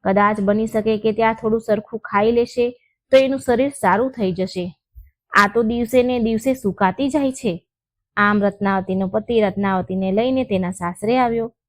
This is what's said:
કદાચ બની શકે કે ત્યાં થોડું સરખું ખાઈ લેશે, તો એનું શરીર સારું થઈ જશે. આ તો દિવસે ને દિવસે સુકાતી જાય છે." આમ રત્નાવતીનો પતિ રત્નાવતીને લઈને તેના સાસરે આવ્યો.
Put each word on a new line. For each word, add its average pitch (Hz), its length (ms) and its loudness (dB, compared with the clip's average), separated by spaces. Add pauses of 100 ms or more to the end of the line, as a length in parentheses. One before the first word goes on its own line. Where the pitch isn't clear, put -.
કદાચ 202 360 2
બની 208 260 0
શકે 220 320 -2
કે 220 140 0
ત્યાં 226 220 0
થોડું 226 260 -2
સરખું 214 400 -4
ખાઈ 214 320 2
લેશે, 240 480 0 (300)
તો 269 60 6
એનું 269 240 4
શરીર 262 400 0
સારું 208 300 2
થઈ 202 220 -2
જશે. 180 480 -6 (560)
આ 202 180 6
તો 233 80 2
દિવસે 240 400 2
ને 247 160 0
દિવસે 226 360 0
સુકાતી 202 540 -2
જાય 269 240 0
છે." 180 360 -6 (480)
આમ 208 260 2
રત્નાવતીનો 190 680 -2
પતિ 220 320 0
રત્નાવતીને 190 720 -2
લઈને 254 320 0
તેના 185 260 -2
સાસરે 185 480 -2
આવ્યો. 233 360 -2 (140)